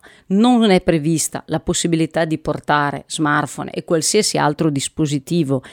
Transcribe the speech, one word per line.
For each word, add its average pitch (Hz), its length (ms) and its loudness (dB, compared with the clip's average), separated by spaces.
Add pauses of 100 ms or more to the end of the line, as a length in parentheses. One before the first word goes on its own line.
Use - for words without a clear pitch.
(280)
non 226 420 4
è 185 100 6
prevista 160 640 -2
la 156 120 -4
possibilità 165 680 -2
di 160 140 -4
portare 147 680 -2
smartphone 147 640 -2
e - 100 -8
qualsiasi 170 560 0
altro 151 320 0
dispositivo 139 920 -2 (120)